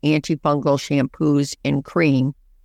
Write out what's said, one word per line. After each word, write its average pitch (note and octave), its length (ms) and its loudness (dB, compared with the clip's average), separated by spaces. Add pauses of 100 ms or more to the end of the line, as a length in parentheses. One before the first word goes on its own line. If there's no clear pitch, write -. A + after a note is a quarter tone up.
antifungal D3 760 0
shampoos C#3+ 800 0 (100)
and C#3 180 -2
cream C#3 520 0 (300)